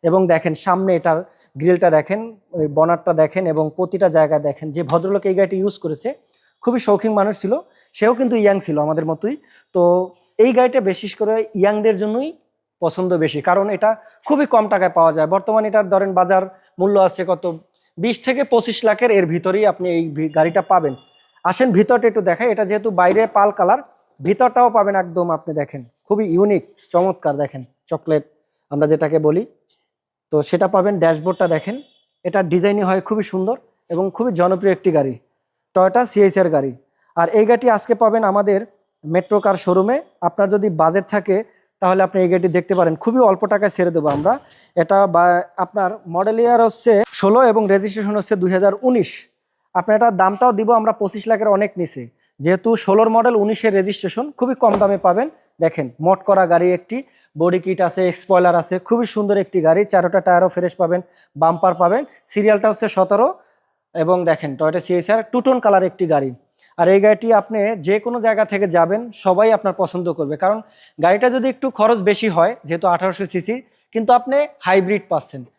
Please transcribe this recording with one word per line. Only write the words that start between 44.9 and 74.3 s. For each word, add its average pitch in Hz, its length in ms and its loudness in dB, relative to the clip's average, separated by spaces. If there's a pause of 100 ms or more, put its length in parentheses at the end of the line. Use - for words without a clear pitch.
বা-, 175 300 2 (200)
আপনার 190 260 -4 (240)
মডেল 208 260 -2
ইয়ার 233 260 2
হচ্ছে 226 260 0 (280)
ষোলো 208 200 4 (120)
এবং 220 100 2 (120)
রেজিস্ট্রেশন 202 440 -2
হচ্ছে 214 240 -2
দুই 180 140 0
হাজার 196 160 2 (160)
উনিশ। 247 220 0 (640)
আপনার 196 240 0
এটার 233 180 2
দামটাও 196 420 2
দিব 214 100 -2 (120)
আমরা 214 200 -2
পঁচিশ 202 300 -6
লাখের 208 260 0
অনেক 208 140 -2 (100)
নিচে, 151 220 -8 (420)
যেহেতু 185 240 0 (160)
ষোলোর 220 320 2
মডেল, 233 260 2
উনিশের 214 360 -2
রেজিস্ট্রেশন, 196 480 -4 (120)
খুবই 247 240 -2
কম 220 180 4
দামে 196 260 2
পাবেন। 196 200 2 (380)
দেখেন 156 220 -2 (200)
মট 185 120 2 (100)
করা 190 240 4
গাড়ি 175 160 2 (100)
একটি, 220 200 -10 (420)
বডি 175 240 0
কিট 185 240 -4
আছে, 185 140 -4 (180)
স্পয়লার 180 420 2
আছে, 175 120 -6 (140)
খুবই 233 260 0
সুন্দর 208 300 -2
একটি - 220 -4
গাড়ি। 165 160 4 (100)
চারোটা 180 340 2
টায়ারও 180 280 4
ফ্রেশ 175 260 -4
পাবেন, 180 200 0 (360)
বাম্পার 160 440 0
পাবেন। 190 220 2 (300)
সিরিয়ালটা 208 380 2
হচ্ছে 214 160 -4 (100)
সতেরো 202 300 2 (680)
এবং 170 220 0 (120)
দেখেন 156 300 -2
Toyota 156 280 0
সিএইচআর 185 340 0 (120)
টু 247 120 0
টোন 262 200 2
কালার 196 260 4
একটি - 220 -4
গাড়ি। 139 180 0 (480)
আর 170 160 2
এই 196 100 6
গাড়িটি 214 240 2 (120)
আপনি 214 180 -6 (300)
যে 202 160 2
কোনো 240 220 -6
জায়গা 220 260 0
থেকে 202 140 -2 (100)
যাবেন, 170 240 2 (240)
সবাই 196 320 4
আপনার 196 260 -2
পছন্দ 175 240 -4 (120)
করবে, 151 180 -4
কারণ 185 220 0 (460)
গাড়িটা 208 300 4
যদি 254 200 -2
একটু - 120 -8 (120)
খরচ 220 200 2 (120)
বেশি 208 260 0
হয়, 175 160 2 (140)
যেহেতু 170 280 -4
আঠারোশো 185 380 -4
সিসি, 185 220 -4 (380)
কিন্তু 220 260 -2
আপনি 254 180 -2 (300)